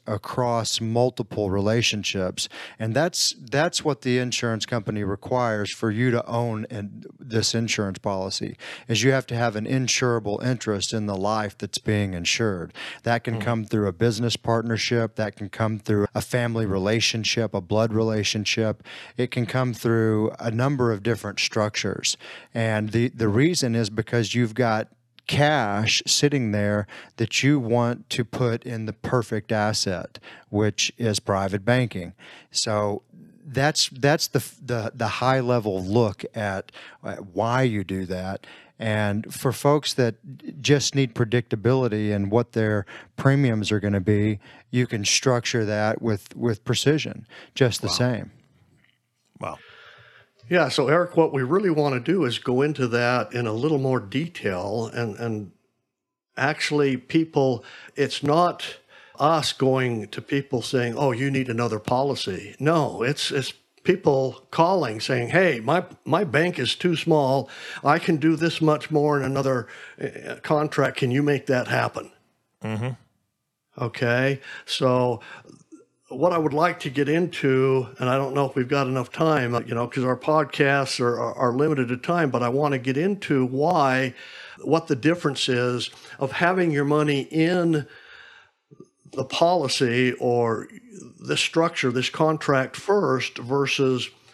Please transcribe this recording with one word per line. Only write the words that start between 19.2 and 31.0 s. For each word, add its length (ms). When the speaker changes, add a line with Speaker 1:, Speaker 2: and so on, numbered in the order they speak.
Speaker 1:
can 140
come 280
through 640
a 120
number 400
of 120
different 360
structures. 800
And 380
the, 180
the 180
reason 480
is 140
because 460
you've 200
got 320
cash 800
sitting 460
there 360
that 260
you 160
want 500
to 160
put 400
in 200
the 80
perfect 580
asset, 680
which 480
is 220